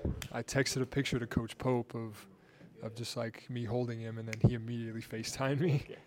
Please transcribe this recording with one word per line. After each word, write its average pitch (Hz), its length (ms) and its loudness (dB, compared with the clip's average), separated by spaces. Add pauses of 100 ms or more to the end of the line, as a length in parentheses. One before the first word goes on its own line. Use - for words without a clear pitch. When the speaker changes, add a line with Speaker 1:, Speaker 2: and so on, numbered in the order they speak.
(300)
Speaker 1:
I 120 140 -2
texted - 380 2
a 127 40 2
picture 135 320 2
to 117 80 -2
Coach - 320 0
Pope 123 380 2
of, 113 320 -8 (540)
of 110 140 -6
just, 117 200 -6
like, 113 340 -6
me 120 140 -4
holding 117 380 0
him, 113 160 -6
and 113 100 -6
then 113 220 6
he 123 60 0
immediately 113 460 -4
<laughs> - 120 -10
FaceTimed 135 480 0
me. 151 280 4
Speaker 2:
Yeah. - 60 -12 (120)